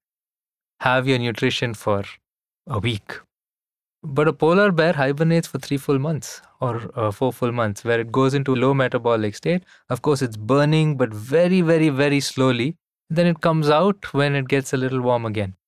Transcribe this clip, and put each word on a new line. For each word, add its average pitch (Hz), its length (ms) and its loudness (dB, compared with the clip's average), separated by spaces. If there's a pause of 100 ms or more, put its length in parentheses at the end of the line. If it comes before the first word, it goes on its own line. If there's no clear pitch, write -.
(800)
have 127 260 0
your 131 120 2
nutrition 120 560 -2
for 101 300 -2 (640)
a 127 120 -6
week. 107 400 -6 (840)
But 151 260 0
a 151 40 0
polar 180 400 2
bear 160 220 2
hibernates 151 520 0
for - 120 -8
three 139 180 -6
full 139 220 0
months 147 420 -6 (200)
or, 117 340 -4
uh, 110 160 -2
four 123 220 -2
full 120 200 -4
months, 110 320 -2
where 117 160 2
it 113 100 -6
goes 131 220 2
into 135 220 0
low 127 180 2
metabolic 117 640 0
state. 175 280 -2 (280)
Of 123 120 -4
course, 139 200 0
it's 113 160 -6
burning, 147 580 2
but 120 160 -2
very, 170 480 2
very, 160 300 2
very 143 300 2
slowly. 131 560 0 (340)
Then 175 160 2
it 170 160 0
comes 160 260 2
out 175 460 2
when 143 200 2
it 131 140 -2
gets 135 240 0
a 135 60 -2
little 127 240 -2
warm 120 240 0
again. 104 280 -4 (140)